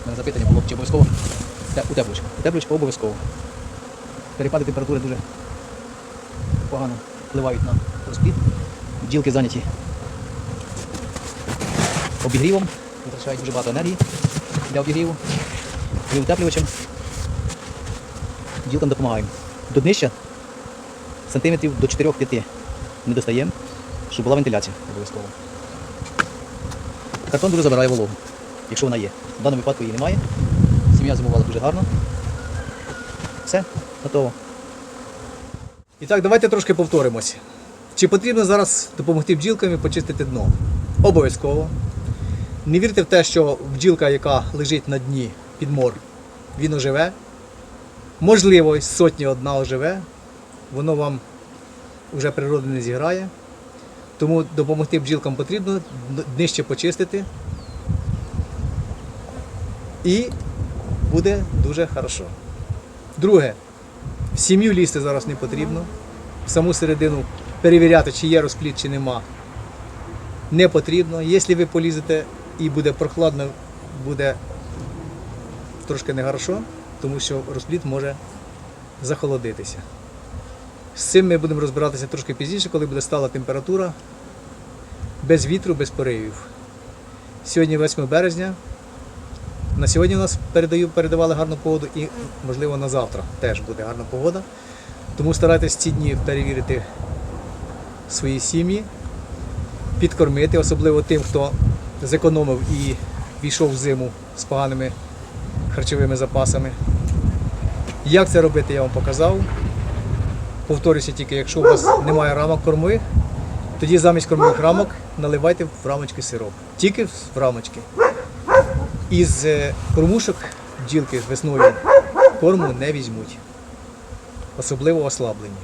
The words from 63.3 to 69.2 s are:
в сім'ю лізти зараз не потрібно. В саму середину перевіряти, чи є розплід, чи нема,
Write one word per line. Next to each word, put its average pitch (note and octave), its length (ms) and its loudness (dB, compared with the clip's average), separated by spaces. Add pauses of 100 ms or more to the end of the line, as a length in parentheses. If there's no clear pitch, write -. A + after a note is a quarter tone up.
в - 40 -2
сім'ю G#3 340 6
лізти F3 280 2
зараз C#3 260 -2
не D3 80 -4
потрібно. D3+ 500 -4 (600)
В - 40 -8
саму E3+ 240 4
середину D3+ 480 2 (380)
перевіряти, E3 520 10
чи - 140 -2
є D#3+ 140 6
розплід, D3 380 -4
чи C#3+ 100 -4
нема, C3+ 320 -2 (1300)